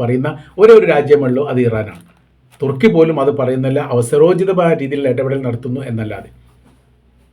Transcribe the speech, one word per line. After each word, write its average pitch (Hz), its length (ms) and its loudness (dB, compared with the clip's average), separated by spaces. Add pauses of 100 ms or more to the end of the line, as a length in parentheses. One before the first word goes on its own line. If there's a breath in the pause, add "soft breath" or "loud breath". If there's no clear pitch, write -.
പറയുന്ന 127 300 -4 (320 loud breath)
ഒരേ 226 160 8
ഒരു 175 140 2
രാജ്യമേ 139 360 2
ഉള്ളൂ, 127 240 -2
അത് 123 160 0
ഇറാനാണ്. 107 340 -6 (600)
തുർക്കി 139 340 2
പോലും 160 280 2
അത് 139 160 0
പറയുന്നില്ല, 131 400 -2 (140)
അവസരോചിതമായ 170 800 2 (100)
രീതിയിലുള്ള 135 320 -4
ഇടപെടൽ 135 320 -4
നടത്തുന്നു 123 340 -8 (120)
എന്നല്ലാതെ. 104 380 -10 (1040)